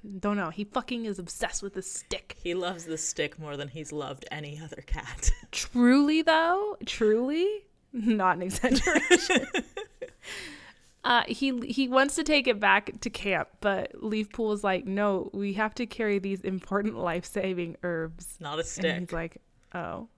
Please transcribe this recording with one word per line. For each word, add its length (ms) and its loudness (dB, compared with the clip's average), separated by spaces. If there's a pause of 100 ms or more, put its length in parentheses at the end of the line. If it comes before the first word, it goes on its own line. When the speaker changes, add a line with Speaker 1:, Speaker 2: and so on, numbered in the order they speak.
(200)
Speaker 1:
Don't 180 0
know. 120 0
He 160 -6
fucking 400 -4
is 120 -4
obsessed 460 -6
with 100 -8
this 180 -8
stick. 520 -10
Speaker 2:
He 100 -2
loves 320 -4
this 220 -6
stick 320 -4
more 180 -8
than 120 -8
he's 240 -12
loved 380 -8
any 300 -10
other 240 -14
cat. 460 0 (100)
<laughs> 100 -18
Speaker 1:
Truly, 720 6
though? 540 4 (100)
Truly? 640 2 (460)
Not 420 2
an 80 -6
exaggeration. 1080 4
Speaker 2:
<laughs> 40 -8 (1500)
Speaker 1:
Uh, 180 6
he, 380 -2
he 220 -2
wants 280 4
to 80 0
take 240 4
it 120 2
back 400 4
to 100 -6
camp, 380 -2 (140)
but 400 0
Leafpool 520 -2
is 80 -2
like, 240 0
"No, 480 0
we 200 -4
have 220 -2
to 100 -2
carry 340 -2
these 220 -4
important 560 -2
life-saving 840 -4
herbs." 600 -6
Speaker 2:
Not 140 -8
a 20 -2
Speaker 1:
And 100 -2
Speaker 2:
stick. 320 -2
Speaker 1:
he's 140 -8
like, 240 -6 (360)
"Oh." 440 -8